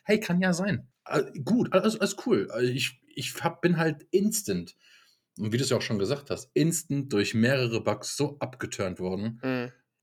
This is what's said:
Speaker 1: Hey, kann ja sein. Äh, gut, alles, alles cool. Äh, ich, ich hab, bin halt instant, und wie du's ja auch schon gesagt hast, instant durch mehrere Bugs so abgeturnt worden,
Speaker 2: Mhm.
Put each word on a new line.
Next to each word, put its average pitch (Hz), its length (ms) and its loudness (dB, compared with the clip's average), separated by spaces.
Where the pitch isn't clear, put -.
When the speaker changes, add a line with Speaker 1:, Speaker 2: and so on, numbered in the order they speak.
Speaker 1:
Hey, 214 160 2
kann 180 220 0
ja 185 100 4
sein. 175 380 -2
Äh, - 180 0
gut, 202 280 2
alles, 214 280 4
alles - 260 0
cool. 107 280 2
Äh, 117 120 0
ich, 127 420 -2
ich - 340 -8
hab, 165 200 -2
bin 170 160 4
halt 160 340 0
instant, 196 640 0
und 107 140 -4
wie 120 40 2
du's 110 120 0
ja 117 80 2
auch 101 40 0
schon 113 160 -2
gesagt 101 320 -2
hast, - 240 -8
instant 143 600 0
durch 104 200 2
mehrere 117 480 2
Bugs - 360 -2
so 147 220 -2
abgeturnt - 600 -6
worden, 98 420 -4
Speaker 2:
Mhm. 127 300 -4